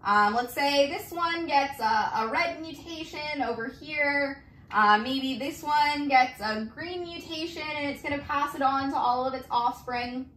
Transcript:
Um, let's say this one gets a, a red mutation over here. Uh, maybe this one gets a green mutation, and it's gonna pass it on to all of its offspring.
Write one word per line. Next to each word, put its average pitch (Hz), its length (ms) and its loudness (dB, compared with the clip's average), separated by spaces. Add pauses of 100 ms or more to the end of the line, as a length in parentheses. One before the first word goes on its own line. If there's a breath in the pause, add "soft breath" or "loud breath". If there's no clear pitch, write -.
Um, 208 320 4
let's 247 200 0
say 285 340 4
this 359 240 -6
one 339 340 -2
gets 285 320 2
a, - 360 2
a 226 180 0
red 330 300 -2
mutation 311 800 -8
over 226 240 -2
here. 285 760 -2 (260 loud breath)
Uh, 214 260 6
maybe 262 420 -2
this 285 240 -6
one 294 460 2
gets 254 320 4
a 214 240 -2 (100)
green 349 280 -8
mutation, 330 600 -8 (140)
and 285 140 -2
it's - 120 -8
gonna 285 200 -4
pass 285 320 -2
it 277 80 -2
on 269 280 2
to 294 60 -2
all 247 300 2
of 262 80 -2
its 254 160 -8
offspring. 247 880 -2